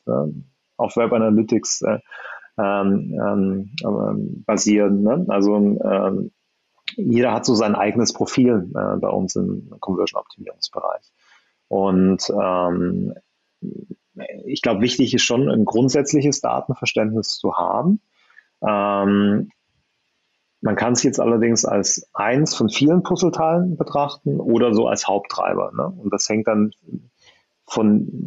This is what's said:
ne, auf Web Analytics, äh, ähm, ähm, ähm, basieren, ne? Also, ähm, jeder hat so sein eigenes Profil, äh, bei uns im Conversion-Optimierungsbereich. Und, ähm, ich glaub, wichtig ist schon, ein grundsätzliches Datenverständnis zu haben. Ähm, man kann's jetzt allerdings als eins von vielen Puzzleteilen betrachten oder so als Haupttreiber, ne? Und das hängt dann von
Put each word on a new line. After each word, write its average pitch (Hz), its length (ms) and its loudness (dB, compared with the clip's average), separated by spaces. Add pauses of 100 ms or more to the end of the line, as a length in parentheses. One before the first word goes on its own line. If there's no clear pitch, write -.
ne, 76 280 -2 (440)
auf 110 180 -4
Web 117 160 0
Analytics, 110 720 2
äh, 110 180 -2 (580)
ähm, 98 560 0
ähm, 101 580 -2 (120)
ähm, 104 600 -4
basieren, 104 580 2
ne? 139 240 2
Also, 101 300 2
ähm, 101 760 0 (640)
jeder 123 380 2
hat 113 120 -2
so 127 100 4
sein 104 200 2
eigenes 104 380 0
Profil, 113 600 0
äh, - 280 -2
bei - 80 -2
uns 95 260 -2
im 98 340 -4 (120)
Conversion-Optimierungsbereich. - 1300 -6 (560)
Und, 95 640 2 (120)
ähm, 90 760 -2 (1300)
ich 135 160 -6
glaub, 110 180 0
wichtig 120 340 2
ist 123 100 2
schon, 131 260 2
ein 117 160 4
grundsätzliches 139 720 2
Datenverständnis 113 1000 -2
zu - 200 -2
haben. 107 420 2 (640)
Ähm, 101 880 2 (1080)
man 107 160 0
kann's 117 280 0
jetzt 139 180 2
allerdings 117 420 2
als - 500 -2
eins 123 400 0
von - 140 0
vielen 156 360 4
Puzzleteilen 170 720 0
betrachten 143 640 -2
oder 117 320 2
so 113 140 2
als 101 200 -2
Haupttreiber, 50 640 -2
ne? 65 140 -4
Und 101 240 -6
das 98 160 -4
hängt 107 200 0
dann 107 240 2 (920)
von 107 400 2 (220)